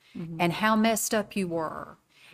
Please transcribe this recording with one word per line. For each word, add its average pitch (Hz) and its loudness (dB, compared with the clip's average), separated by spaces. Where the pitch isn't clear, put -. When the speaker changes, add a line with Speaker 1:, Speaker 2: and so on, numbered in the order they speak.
Speaker 1:
Mm-hmm. 170 -10
Speaker 2:
and 175 4
how 220 2
messed 220 2
up 214 -2
you 190 0
were 160 -4